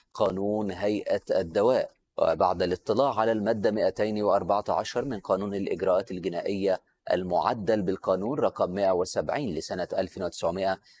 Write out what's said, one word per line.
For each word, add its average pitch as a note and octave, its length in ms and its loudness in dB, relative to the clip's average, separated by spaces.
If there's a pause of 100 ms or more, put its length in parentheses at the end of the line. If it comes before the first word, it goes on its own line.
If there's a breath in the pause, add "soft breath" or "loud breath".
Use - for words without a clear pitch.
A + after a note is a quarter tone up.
(140)
قانون G2+ 580 0
هيئة G2+ 680 0
الدواء. G2+ 540 2 (240)
وبعد F2 460 2
الاطلاع G#2+ 560 0
على A2+ 120 4
المادة G#2+ 400 2
مائتين G#2+ 520 0
وأربعة G2+ 460 2
عشر A#2+ 360 0
من A#2 140 -6
قانون G2 360 -2
الإجراءات F#2 560 0
الجنائية F#2 680 -2 (300)
المعدل F#2 680 0
بالقانون G2 580 -2
رقم F#2+ 320 0
مائة G2 200 0
وسبعين F2+ 640 -2
لسنة F2+ 380 -6
ألف F#2+ 240 -4
وتسعمائة F#2 640 -2 (220 soft breath)